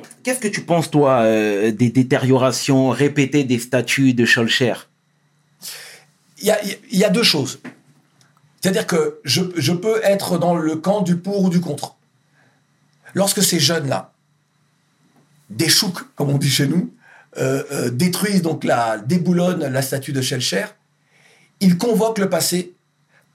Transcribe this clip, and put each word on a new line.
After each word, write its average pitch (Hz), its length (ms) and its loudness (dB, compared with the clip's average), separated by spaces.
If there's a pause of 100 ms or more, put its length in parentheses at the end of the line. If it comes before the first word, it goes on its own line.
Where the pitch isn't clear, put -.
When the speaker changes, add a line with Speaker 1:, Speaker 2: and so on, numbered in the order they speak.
(240)
Speaker 1:
qu'est-ce 254 160 -4
que 220 80 -4
tu 202 140 -4
penses, 165 280 0
toi, 135 300 4
euh, 110 520 2
des 117 180 2
détériorations 131 1000 2
répétées 143 540 0
des 123 160 0
statues 127 560 0
de 120 100 4
Schœlcher ? 113 480 2 (1700)
Speaker 2:
Il - 80 -2
y - 20 4
a, 214 80 2 (340)
il 202 60 0
y 190 60 4
a 202 80 4
deux 208 100 2
choses. 156 380 -2 (1000)
C'est-à-dire 185 280 0
que 156 360 -2
je, 160 200 0 (120)
je 151 180 0
peux 214 300 0
être 190 360 0
dans 175 160 2
le 156 200 -2
camp 190 260 0
du 175 160 0
pour 196 260 -2
ou 185 80 4
du 175 100 2
contre. 147 360 -8 (1160)
Lorsque 196 300 0
ces 175 160 0
jeunes-là, 139 520 -2 (1400)
des 120 180 -2
chouks, 180 300 0 (160)
comme 143 160 -2
on 143 80 0
dit 143 100 0
chez 135 180 0
nous, 175 240 -2 (460)
euh, 131 240 -2 (100)
euh, 123 200 -4
détruisent 180 500 0
donc 160 220 -4
la, 117 340 0
déboulonnent 175 680 0
la 123 160 -2
statue 135 300 -6
de 131 80 -2
Schœlcher, 131 440 -4 (920)
ils 180 180 4
convoquent 220 400 0
le 196 120 -2
passé 180 440 -2 (600)